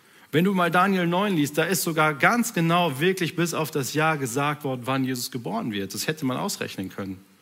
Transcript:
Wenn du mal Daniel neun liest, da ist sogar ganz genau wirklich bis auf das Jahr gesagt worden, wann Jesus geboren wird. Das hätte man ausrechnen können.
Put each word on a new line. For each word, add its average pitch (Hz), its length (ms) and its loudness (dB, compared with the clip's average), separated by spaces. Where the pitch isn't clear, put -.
Wenn 170 120 4
du 202 100 2
mal 175 160 2
Daniel 180 380 4
neun 185 280 2
liest, 143 220 0
da 160 60 4
ist 185 180 0
sogar 156 320 2
ganz 214 400 2
genau 165 460 2
wirklich 185 360 0
bis 165 160 0
auf 147 180 -2
das 135 240 -4
Jahr 156 220 2
gesagt 139 480 -2
worden, 131 200 -4
wann 131 200 0
Jesus 127 260 -4
geboren 135 420 -6
wird. 98 200 -6
Das 110 140 -6
hätte 135 180 -4
man 127 140 -2
ausrechnen 107 500 -6
können. 95 340 -10